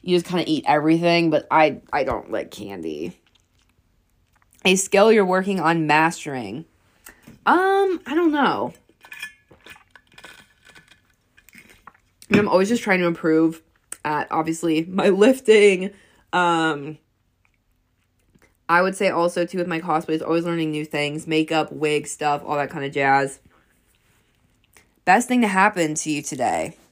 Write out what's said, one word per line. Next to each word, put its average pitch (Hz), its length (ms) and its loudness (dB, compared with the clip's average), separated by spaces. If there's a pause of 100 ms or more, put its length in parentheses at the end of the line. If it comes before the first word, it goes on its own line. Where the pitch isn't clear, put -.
you 180 140 -2
just 175 100 0
kinda 170 220 -2
eat 151 180 -2
everything, 165 640 2
but 151 220 0
I, 147 300 2 (100)
I 143 140 -2
don't 120 260 -6
like 101 180 -6
candy. 87 680 -12 (1400)
A 190 140 4
skill 196 340 4
you're 208 140 4
working 185 340 -2
on 165 260 0
mastering? 147 800 -2 (800)
Um, 381 600 2
I 262 100 -6
don't 339 160 2
know. 165 400 -2 (920)
I - 60 -20 (2500)
mean, 208 100 4
I'm 208 80 2
always 190 220 2
just 233 140 0
trying 185 160 2
to 175 60 0
improve 165 560 2 (440)
at, 151 260 -4
obviously, 165 540 -2
my 185 240 0
lifting, 202 840 4 (400)
um, 160 680 -2 (1700)
I 175 140 4
would 190 120 -2
say 196 140 0
also, 175 360 0
too, 185 120 -10
with 175 100 -4
my 165 140 -4
cosplays, 160 400 -2
always 170 240 -2
learning 165 240 -4
new 151 160 -6
things, 147 400 -6
makeup, 156 480 -2
wig 151 320 -2
stuff, 147 400 -4
all 147 100 -6
that 143 140 -4
kind 139 160 -10
of 139 60 -8
jazz. 139 480 0 (1700)
Best 220 220 4
thing 247 140 0
to 220 60 2
happen 190 480 0
to 156 160 -6
you 147 100 -4
today. 113 560 -4 (140)